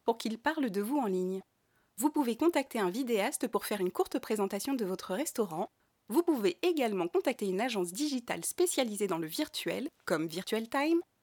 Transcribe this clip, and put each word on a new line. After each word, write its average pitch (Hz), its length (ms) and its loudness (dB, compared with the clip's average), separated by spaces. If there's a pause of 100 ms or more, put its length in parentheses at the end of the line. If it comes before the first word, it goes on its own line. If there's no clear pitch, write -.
pour 233 140 0
qu'ils 226 200 -4
parlent 294 320 0
de 196 120 0
vous 254 160 -2
en 254 80 0
ligne. 185 340 0 (580)
Vous 285 120 2
pouvez 240 260 0
contacter 294 420 2
un 180 120 2
vidéaste 233 580 0
pour 202 160 -2
faire 208 160 -2
une 185 120 0
courte - 260 0
présentation 208 560 -2
de 233 100 0
votre 185 300 -4
restaurant. 202 560 -2 (380)
Vous 285 140 4
pouvez 240 380 2
également 226 480 2
contacter 254 380 0
une 185 140 0
agence 208 320 0
digitale 247 520 -2
spécialisée 226 600 0
dans 175 120 0
le 165 80 -2
virtuel, 190 600 -4 (160)
comme 165 220 2
Virtual 202 420 -4
Time, 311 320 2 (220)